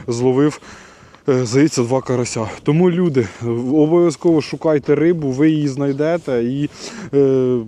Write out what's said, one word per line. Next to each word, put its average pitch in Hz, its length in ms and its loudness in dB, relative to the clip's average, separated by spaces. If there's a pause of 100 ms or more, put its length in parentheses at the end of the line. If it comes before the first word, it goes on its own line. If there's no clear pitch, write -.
зловив, 127 540 0 (680)
е, 127 160 2
здається, 135 380 2
два 127 180 0
карася. 120 460 -4 (160)
Тому, 170 280 2
люди, 160 360 0 (460)
обов'язково 160 680 2
шукайте 151 540 0
рибу, 156 360 0
ви 139 180 2
її 151 180 0
знайдете. 139 760 -2
І, 139 260 -4 (440)
е, 131 440 2 (100)